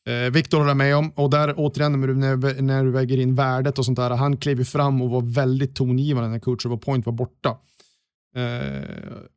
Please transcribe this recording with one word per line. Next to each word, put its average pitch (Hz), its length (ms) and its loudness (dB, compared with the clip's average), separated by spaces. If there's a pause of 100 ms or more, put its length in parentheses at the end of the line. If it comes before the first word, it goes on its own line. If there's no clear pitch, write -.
Eh, 120 240 -2
Victor 156 260 2
håller 147 120 4
jag 139 60 2
med 139 200 4
om. 151 140 0
Och 143 200 0
där 147 260 2
återigen, 147 440 0
när 131 80 0
du, 131 60 0
när, 135 480 0
när 135 220 2
du 131 60 2
väger 131 300 0
in 127 140 2
värdet 131 440 0
och 131 60 0
sånt 123 120 0
där. 123 140 0
Han 135 260 0
klev 139 220 -2
ju 127 60 0
fram 135 380 0
och 123 80 0
var 127 120 0
väldigt 131 540 0
tongivande 127 520 0
när 113 100 -4
Kutjerov 120 380 -4
och 104 60 -8
Point 131 240 -2
var 123 60 -4
borta. 117 440 -4 (800)
Eh, 69 800 -8 (200)